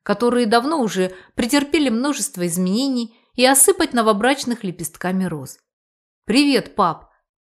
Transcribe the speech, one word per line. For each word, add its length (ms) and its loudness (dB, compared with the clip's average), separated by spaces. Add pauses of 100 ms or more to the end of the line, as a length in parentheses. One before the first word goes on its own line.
которые 440 0
давно 340 2
уже 340 -2 (220)
претерпели 540 0
множество 560 -4
изменений, 680 -2 (200)
и 100 4
осыпать 480 2
новобрачных 720 0
лепестками 600 -6
роз. 340 -8 (680)
"Привет, 480 0
пап!" 340 -2 (360)